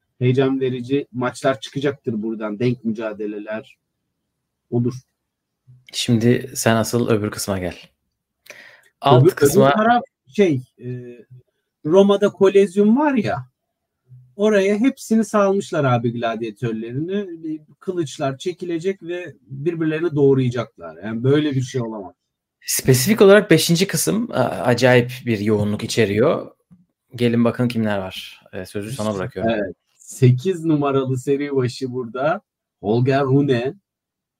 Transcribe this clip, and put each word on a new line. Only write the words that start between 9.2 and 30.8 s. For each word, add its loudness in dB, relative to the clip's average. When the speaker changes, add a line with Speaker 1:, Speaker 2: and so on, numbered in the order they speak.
Speaker 1:
Öbür, 6
Speaker 2:
kısma 4
Speaker 1:
öbür 4
taraf 2
şey... 2
e, -12
Roma'da 4
Kolezyum 4
var 2
ya, -4
oraya 2
hepsini 0
salmışlar 0
abi 0
gladyatörlerini. -6
Bir -10
kılıçlar -6
çekilecek -8
ve -12
birbirlerini -4
doğrayacaklar. 0
Yani -8
böyle 2
bir -2
şey -6
olamaz. -10
Speaker 2:
Spesifik 2
olarak 8
beşinci 2
kısım, -4
a-, 0
acayip 2
bir -2
yoğunluk 0
içeriyor. 0
Gelin 2
bakın 0
kimler -2
var. -12
E, -12
sözü -10
sana -4
bırakıyorum. -4
Speaker 1:
Evet. -6
Sekiz 0
numaralı 0